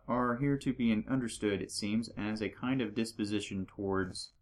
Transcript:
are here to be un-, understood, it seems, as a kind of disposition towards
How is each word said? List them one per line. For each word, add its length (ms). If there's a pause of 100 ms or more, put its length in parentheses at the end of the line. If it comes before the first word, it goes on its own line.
are 300
here 220
to 160
be 180
un-, 160
understood, 540
it 80
seems, 480
as 240
a 80
kind 320
of 120
disposition 720
towards 760